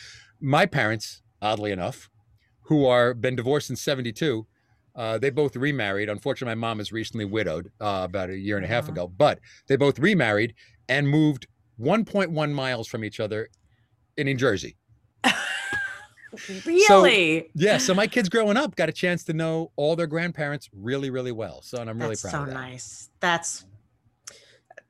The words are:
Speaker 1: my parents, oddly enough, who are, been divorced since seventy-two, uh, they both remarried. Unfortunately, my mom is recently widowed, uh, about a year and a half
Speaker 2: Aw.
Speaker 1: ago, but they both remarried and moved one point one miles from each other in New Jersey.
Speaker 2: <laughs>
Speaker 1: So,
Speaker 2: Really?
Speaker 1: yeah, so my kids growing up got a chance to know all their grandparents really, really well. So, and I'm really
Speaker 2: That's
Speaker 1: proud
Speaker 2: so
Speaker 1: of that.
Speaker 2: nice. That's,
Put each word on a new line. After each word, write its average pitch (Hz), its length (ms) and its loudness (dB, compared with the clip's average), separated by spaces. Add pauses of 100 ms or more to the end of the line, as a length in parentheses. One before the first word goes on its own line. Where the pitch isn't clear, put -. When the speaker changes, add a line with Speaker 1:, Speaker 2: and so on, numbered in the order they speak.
(400)
Speaker 1:
my 147 260 2
parents, 113 560 -2 (180)
oddly 104 320 -2
enough, 95 380 -6 (520)
who 147 260 2
are, 123 260 4
been 127 220 -2
divorced 127 320 0
since 123 140 -8
seventy-two, 123 640 -4 (480)
uh, 113 240 -4
they 135 100 0
both 139 260 -2
remarried. 107 540 -2
Unfortunately, 120 460 -4
my 117 120 -4
mom 113 120 -4
is 101 120 -8
recently 110 340 -6
widowed, 92 540 -4
uh, 101 300 -2
about 92 220 -4
a 95 60 -8
year 101 180 -2
and 95 100 -2
a - 40 -4
half 117 180 0
Speaker 2:
Aw. - 60 -8
Speaker 1:
ago, 87 140 -4
but 95 320 2 (280)
they 135 80 4
both 135 240 4
remarried 117 560 2 (340)
and 139 180 2
moved 151 380 4 (300)
one 180 300 0
point 190 260 0
one 151 240 0
miles 127 320 -4
from 113 180 -6
each - 140 -8
other 107 300 -4 (640)
in 147 100 -2
New 139 100 0
Jersey. 107 420 0 (460)
Speaker 2:
<laughs> - 100 4 (1120)
Speaker 1:
So, 190 200 -10
Speaker 2:
Really? 254 880 6
Speaker 1:
yeah, 175 220 4
so - 160 2
my 202 120 4
kids 214 240 0
growing 214 280 2
up 269 180 0
got 160 140 0
a - 20 -2
chance 175 320 -2
to 165 100 -4
know 160 440 -2
all 151 180 2
their 170 120 0
grandparents 156 680 -6
really, 127 360 -4
really 127 220 -4
well. 104 320 -8
So, 127 160 -10
and 113 100 -8
I'm 110 80 -8
really 117 140 -2
Speaker 2:
That's 104 100 -6
Speaker 1:
proud 98 100 -8
Speaker 2:
so 151 100 -4
Speaker 1:
of 143 60 -8
that. 131 60 -10
Speaker 2:
nice. 127 560 -14 (120)
That's, 175 440 -2 (1200)